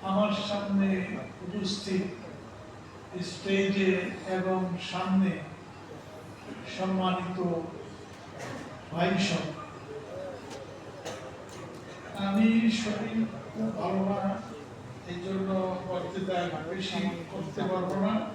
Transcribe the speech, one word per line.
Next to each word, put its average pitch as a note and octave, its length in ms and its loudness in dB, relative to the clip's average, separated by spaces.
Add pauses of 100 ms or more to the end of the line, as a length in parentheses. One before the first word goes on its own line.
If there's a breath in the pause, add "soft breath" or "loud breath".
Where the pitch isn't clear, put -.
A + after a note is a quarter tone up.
আমার G3+ 240 6 (160)
সামনে G3 400 4 (560)
উপস্থিত F#3 600 0 (1200)
স্টেজে G3 640 4 (440)
এবং F#3 220 2 (320)
সামনে F#3+ 400 4 (1400)
সম্মানিত F#3 640 2 (1500)
ভাই F3 200 4 (160)
সব, E3 180 0 (2750)
আমি G#3 220 6 (340)
শরীর A3 380 0 (320)
খুব A3 160 0 (140)
ভালো F#3+ 200 2 (100)
না, G3+ 100 0 (920)
এই F3 140 -4
জন্য F#3+ 240 0 (400)
বক্তৃতা F3+ 480 0 (320)
বেশি G3 320 -2 (300)
করতে - 300 -4 (100)
পারবো F3+ 240 2 (100)
না। A3 80 4 (220)